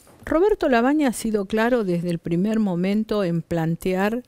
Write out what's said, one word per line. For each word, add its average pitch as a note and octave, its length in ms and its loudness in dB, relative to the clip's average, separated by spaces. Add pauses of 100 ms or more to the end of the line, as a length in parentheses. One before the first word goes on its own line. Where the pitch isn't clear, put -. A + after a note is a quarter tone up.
(260)
Roberto F4 440 2
Labaña C4 380 2
ha A3 40 0
sido G#3 320 -2
claro A3+ 400 0
desde F3 240 -2
el E3+ 100 -2
primer F#3+ 400 -2
momento G3+ 680 0
en E3+ 180 -2
plantear, F#3 840 -2